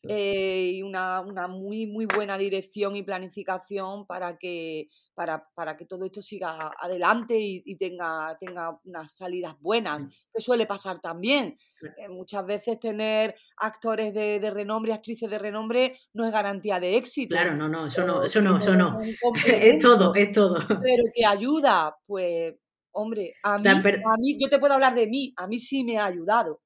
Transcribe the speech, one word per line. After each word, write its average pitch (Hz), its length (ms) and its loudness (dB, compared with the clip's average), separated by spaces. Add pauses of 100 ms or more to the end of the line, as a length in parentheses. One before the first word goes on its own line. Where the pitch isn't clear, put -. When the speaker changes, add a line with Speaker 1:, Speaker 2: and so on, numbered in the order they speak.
Speaker 1:
Claro. 208 160 -4
Speaker 2:
eh, 190 580 0
y 190 40 -8
una, 185 400 -4
una 185 260 -8
muy, 202 380 -8
muy 214 220 -6
buena 196 280 -2
dirección 196 600 -4
y 202 80 -8
planificación 190 1040 -8
para 180 280 -8
que, 160 520 -8 (260)
para, 160 400 -6
para 156 240 -10
que 170 80 -20
todo 185 220 -10
esto 196 160 -12
siga 160 560 -8
adelante 208 600 0
y, 196 240 -4
y 196 120 -12
tenga, 165 640 -6
tenga 170 440 -10
unas 165 320 -16
salidas 175 440 -10
buenas, 165 420 -2
Speaker 1:
Sí. 139 60 -12 (260)
Speaker 2:
que 220 80 -6
suele 240 240 0
pasar 196 360 -8
también. 185 520 -2 (260)
Speaker 1:
Claro. 147 200 -18
Speaker 2:
Eh, 202 100 -16
muchas 185 380 -10
veces 208 320 -4
tener 220 560 -2 (220)
actores 220 540 -4
de, 208 280 -2
de 214 100 -2
renombre, 214 420 -4
actrices 220 380 -8
de 214 80 -6
renombre, 220 560 -2 (200)
no 226 120 -2
es 226 60 -2
garantía 202 480 -2
de 180 180 2
éxito. 190 380 -2
Speaker 1:
Claro, 165 200 2
no, 151 140 -2
no, 160 160 -4
eso 180 180 -2
no, 180 100 0
Speaker 2:
Pero - 120 0
Speaker 1:
eso 214 160 2
no, 190 180 6
Speaker 2:
si 190 100 0
Speaker 1:
eso 185 60 6
Speaker 2:
tienes 180 160 6
Speaker 1:
no. 220 60 -4
Speaker 2:
un 220 180 -6 (180)
Speaker 1:
<laughs> - 120 -2 (160)
Es 247 160 10
todo, 220 340 8
Speaker 2:
complemento, - 40 -2
Speaker 1:
es 202 160 4
todo. 185 260 6 (100)
Speaker 2:
pero 233 360 4 (100)
que 226 140 2
ayuda, 208 680 4 (120)
pues, 170 480 -4 (380)
hombre, 214 500 -6
a 202 140 2
Speaker 1:
O - 20 0
sea, 196 160 6
Speaker 2:
mí, 190 80 2
Speaker 1:
pero 196 140 4 (120)
Speaker 2:
a 220 80 4
mí, 262 240 0
yo 269 80 0
te 277 80 6
puedo 277 160 4
hablar 262 220 4
de 233 100 4
mí, 254 320 -4
a 180 80 -6
mí 220 140 -4
sí 269 240 -2
me 233 160 -2
ha 208 80 0
ayudado. 175 580 0